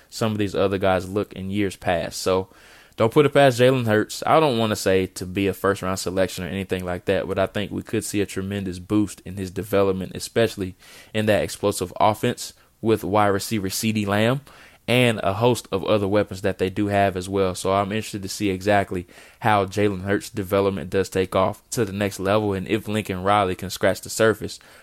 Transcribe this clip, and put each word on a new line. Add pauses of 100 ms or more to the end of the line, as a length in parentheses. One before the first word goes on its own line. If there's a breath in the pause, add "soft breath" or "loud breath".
some
of
these
other
guys
look
in
years
past.
So (460 loud breath)
don't
put
it
past
Jalen
Hurts.
I
don't
wanna
say
to
be
a
first
round
selection
or
anything
like
that,
but
I
think
we
could
see
a
tremendous
boost
in
his
development,
especially (380 loud breath)
in
that
explosive
offense (260 soft breath)
with
wide
receiver
CeeDee
Lamb (460 loud breath)
and
a
host
of
other
weapons
that
they
do
have
as
well.
So
I'm
interested
to
see
exactly (360 loud breath)
how
Jalen
Hurts'
development
does
take
off (100)
to
the
next
level,
and
if
Lincoln
Riley
can
scratch
the
surface (240 loud breath)